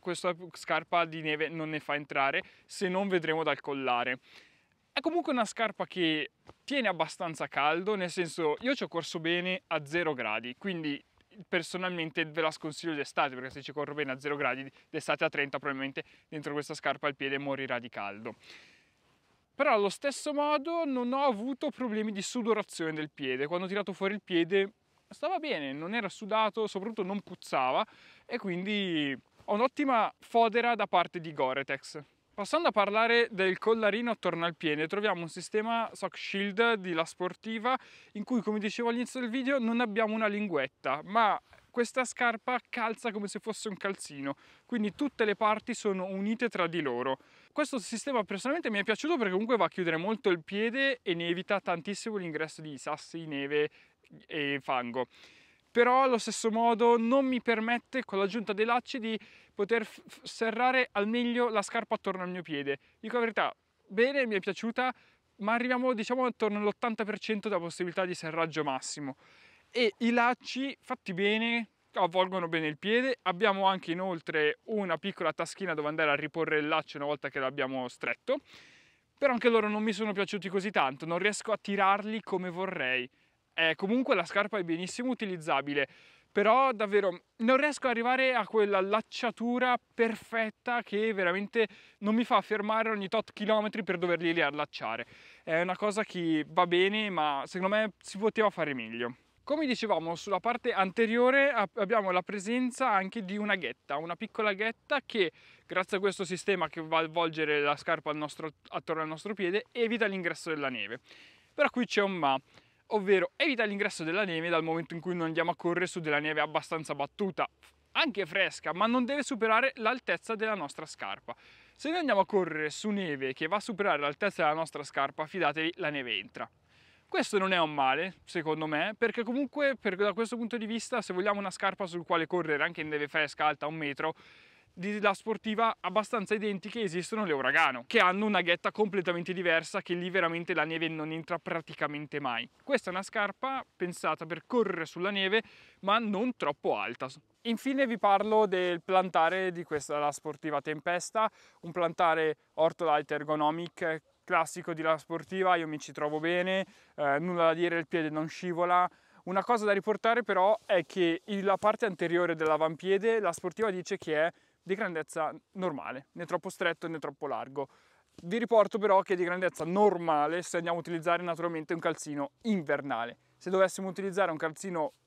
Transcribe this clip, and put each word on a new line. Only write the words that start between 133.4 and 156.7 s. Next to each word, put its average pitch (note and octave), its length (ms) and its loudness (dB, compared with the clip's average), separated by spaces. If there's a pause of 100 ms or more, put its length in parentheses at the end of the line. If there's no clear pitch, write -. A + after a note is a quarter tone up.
alta D3+ 220 0
un D#3 80 -4
metro, D3+ 400 -4 (580)
di, G#3 260 -4
la G3+ 140 4
sportiva A3 680 0
abbastanza G3 520 0
identiche G#3 480 -2
esistono F#3+ 460 -2
le D#3 80 2
Uragano, C3+ 520 4
che A3+ 120 2
hanno F#3+ 260 6
una G#3 160 2
ghetta F3 300 2
completamente F3+ 640 -2
diversa, F3 480 0
che - 100 -4
lì F3 160 -2
veramente E3+ 460 0
la D#3 100 2
neve D#3+ 240 -2
non D#3+ 240 -6
entra E3 260 -6
praticamente D3+ 800 -6
mai. A#2+ 300 -4 (140)
Questa B3+ 260 0
è F3+ 60 -4
una F#3+ 80 -4
scarpa A#3 600 -4 (140)
pensata F3 480 -4
per D#3+ 220 -8
correre F#3+ 400 0
sulla F#3 240 -4
neve, G3+ 320 2 (380)
ma G3+ 180 2
non A3+ 400 -2
troppo D3 400 -2
alta. A#2 300 -6 (340)
Infine C4 440 0
vi A3+ 120 -2
parlo G#3 480 6
del F3+ 340 2
plantare F#3 720 2
di E3+ 120 -6
questa, D3 340 -4
la D3 140 0
sportiva D3 500 -4
Tempesta, F3 680 0 (300)
un E3 120 -12
plantare D#3+ 680 2 (160)
Ortholite D#3 580 2
Ergonomic D#3 880 -2 (240)
classico E3+ 480 0
di D#3 100 -6
La D#3+ 140 4
Sportiva, F3+ 600 0
io E3 100 0
mi D3+ 140 -6
ci - 100 -14
trovo D3+ 300 -2
bene, F3+ 440 0 (300)